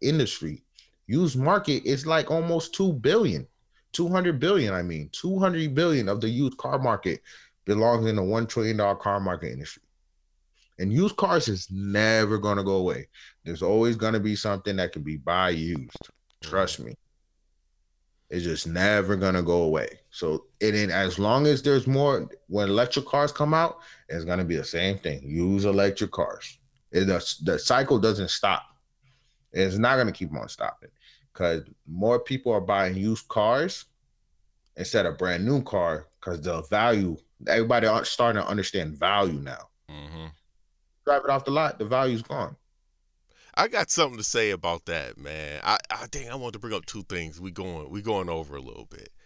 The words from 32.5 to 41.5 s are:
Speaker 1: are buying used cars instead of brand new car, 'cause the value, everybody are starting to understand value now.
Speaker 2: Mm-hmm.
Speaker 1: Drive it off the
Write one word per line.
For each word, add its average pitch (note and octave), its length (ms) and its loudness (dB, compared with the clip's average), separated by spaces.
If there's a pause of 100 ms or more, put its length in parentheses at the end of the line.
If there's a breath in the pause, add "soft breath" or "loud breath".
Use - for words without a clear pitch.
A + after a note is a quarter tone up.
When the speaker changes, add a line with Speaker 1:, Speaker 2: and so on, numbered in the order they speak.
Speaker 1:
are G#2 80 2
buying F#2+ 360 2
used G#2+ 320 -2
cars B2 580 0 (920)
instead F#2+ 300 0
of D#2 100 -4
brand F2+ 300 -2
new C3+ 160 2
car, E2+ 460 -2 (120)
'cause E2+ 220 -8
the E2 200 -4
value, G#2 540 2 (300)
everybody A2+ 400 2
are A2 180 2
starting A#2 380 0
to - 60 -2
understand F2 500 -2
value F2+ 420 2
now. C2+ 300 -14 (180)
Speaker 2:
Mm-hmm. D2+ 380 -14 (800)
Speaker 1:
Drive C#3+ 200 2
it C#3 60 -2
off C3+ 140 0
the C#3 80 -4